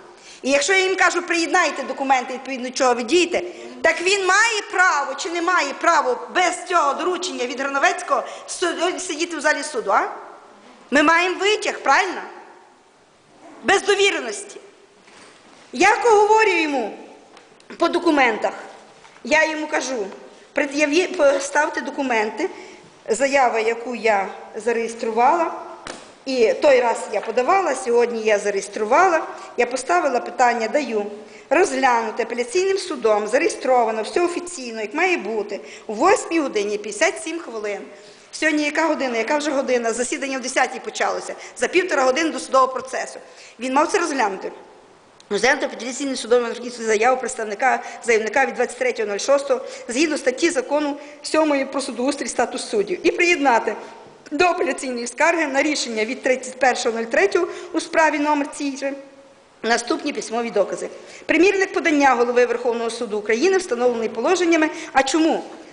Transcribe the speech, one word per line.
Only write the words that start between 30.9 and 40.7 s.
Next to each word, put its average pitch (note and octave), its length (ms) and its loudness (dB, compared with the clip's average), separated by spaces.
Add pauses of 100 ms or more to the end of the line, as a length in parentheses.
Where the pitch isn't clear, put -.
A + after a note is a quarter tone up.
розглянути B3+ 720 2
апеляційним D4+ 540 0
судом, A3 500 0
зареєстровано, B3 720 2
все G#3+ 200 -2
офіційно, C4 600 -6
як G#3+ 120 -8
має E4+ 240 0
бути, G#3 420 -6 (280)
о A3 60 -8
восьмій E4 460 2
годині G#3+ 380 -2
п'ятдесят G#3+ 460 -2
сім D#4+ 160 -8
хвилин». G#3 400 -8 (520)
Сьогодні D#4 320 0
яка D4+ 220 0
година? C4 320 -2
Яка A3+ 200 0
вже D4 140 -2
година? B3 420 0
Засідання C4+ 440 -4
о B3+ 40 -6
десятій B3 380 -2